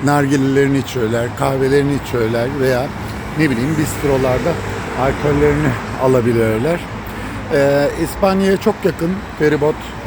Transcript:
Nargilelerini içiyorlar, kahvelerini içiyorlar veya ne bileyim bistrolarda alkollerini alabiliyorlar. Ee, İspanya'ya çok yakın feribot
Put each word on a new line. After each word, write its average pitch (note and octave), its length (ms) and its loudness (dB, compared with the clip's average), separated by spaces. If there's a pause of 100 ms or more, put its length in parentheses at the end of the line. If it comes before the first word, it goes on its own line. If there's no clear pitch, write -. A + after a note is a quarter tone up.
Nargilelerini C#3 720 4
içiyorlar, A#2 500 -2 (120)
kahvelerini C3+ 540 2 (120)
içiyorlar A#2 420 0 (120)
veya C3 260 2 (540)
ne D#3 100 2
bileyim C3 280 0
bistrolarda C3 760 0 (500)
alkollerini D3 680 2 (340)
alabiliyorlar. A#2+ 760 2 (760)
Ee, C#3+ 360 4 (140)
İspanya'ya F#3+ 540 2
çok G3+ 180 0 (100)
yakın E3 260 0 (280)
feribot D3+ 360 2 (320)